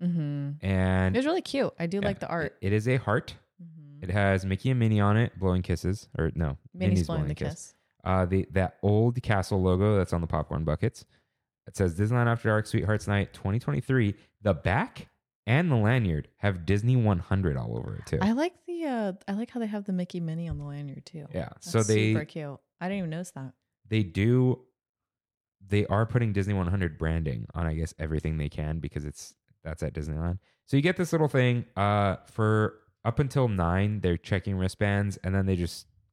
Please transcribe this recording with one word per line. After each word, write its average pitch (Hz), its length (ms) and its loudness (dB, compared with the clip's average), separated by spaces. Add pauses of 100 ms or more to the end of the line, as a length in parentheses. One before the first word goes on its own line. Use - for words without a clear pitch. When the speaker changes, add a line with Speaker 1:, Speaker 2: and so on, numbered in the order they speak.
Speaker 1:
Mm-hmm. 147 640 -4
Speaker 2:
And 92 500 2
Speaker 1:
It 240 40 2
was 262 60 0
really 339 180 0
cute. 262 340 -2
I 170 80 -4
do 175 140 -4
Speaker 2:
yeah, 202 80 -2
Speaker 1:
like 196 120 -4
the - 80 -8
art. 160 340 -4
Speaker 2:
it, 95 60 -2
it 98 60 2
is 107 140 2
a 127 100 2
heart. 107 380 -2 (260)
Speaker 1:
Mm-hmm. 151 420 -18
Speaker 2:
It 90 60 -6
has 98 360 2
Mickey 95 260 0
and 127 80 2
Minnie 110 200 4
on 101 180 6
it, - 200 0
blowing 92 240 2
kisses. 92 460 -2 (100)
Or 80 160 2
no, 76 240 -2 (160)
Speaker 1:
Minnie's 90 160 0
Speaker 2:
Minnie's 90 180 4
Speaker 1:
blowing 78 140 -2
Speaker 2:
blowing 104 60 -2
Speaker 1:
the 151 180 -4
Speaker 2:
a 147 40 -2
kiss. - 40 -
Speaker 1:
kiss. - 200 -16 (300)
Speaker 2:
Uh, 92 220 2
the, 95 260 0
that 92 300 0
old 113 400 2
castle 98 400 0
logo 92 340 4
that's 92 180 2
on 85 80 0
the 82 60 -4
popcorn 78 360 -2
buckets. 78 420 -2 (640)
It - 100 -18
says, 90 180 2
"Disneyland 117 300 2
After 117 240 0
Dark, 107 160 2
Sweethearts 110 420 -2
Night, 101 260 0
twenty 98 260 -2
twenty-three." 131 560 0 (260)
The 101 140 2
back 120 540 -2 (360)
and 156 260 2
the 127 40 4
lanyard 104 520 2 (100)
have 92 280 -2
Disney 104 300 2
one 104 240 4
hundred 87 380 0
all 57 200 -6
over 50 180 -8
it - 120 -14
too. - 120 -2
Speaker 1:
I 208 120 2
like 311 220 0 (120)
the, 339 200 -6
uh, 226 280 -2 (140)
I 202 60 -4
like 220 180 -6
how 247 80 -6
they 226 80 -2
have 202 180 -6
the 190 80 -2
Mickey 180 260 -4
Minnie 165 300 -4
on 147 80 -4
the 143 60 -10
lanyard 143 420 -10
too. 156 260 -14
Speaker 2:
Yeah, - 180 -6
Speaker 1:
That's - 220 -18
Speaker 2:
so 113 120 2
they 107 300 4
Speaker 1:
super 151 120 0
cute. 143 340 -12 (220)
I 175 60 -6
didn't 196 100 -4
even 180 140 -4
notice 170 200 -8
that. 131 220 -12 (340)
Speaker 2:
they 110 140 0
do, 117 600 2 (1040)
they 101 200 2
are 110 220 2
putting 117 260 0
Disney 98 220 0
one 92 120 0
hundred 87 300 -2
branding 78 560 -2
on, 85 140 -2
I 78 80 -2
guess, 80 240 -4
everything 78 400 -2
they 73 100 -2
can 78 300 -6
because 73 260 -8
it's, - 300 -14 (280)
that's 80 200 -8
at 71 100 -4
Disneyland. 78 460 -4 (260)
So 139 120 2
you 139 40 4
get 180 160 2
this 175 140 -2
little 156 160 2
thing, 123 380 2 (120)
uh, 101 380 2 (100)
for 107 540 2 (260)
up 117 140 0
until 135 280 2
nine, 98 540 2
they're 87 160 2
checking 98 400 -2
wristbands 101 600 0
and 95 180 -4
then 95 100 2
they 95 100 2
just 87 300 -4 (280)